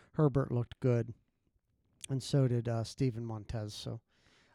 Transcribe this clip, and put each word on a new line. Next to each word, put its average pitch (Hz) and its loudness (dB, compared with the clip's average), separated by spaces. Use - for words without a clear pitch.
Herbert 139 2
looked 120 -2
good, 117 2
and 135 -2
so 135 4
did, 120 0
uh, 113 -2
Steven 120 -2
Montez. 107 -8
So, 117 -8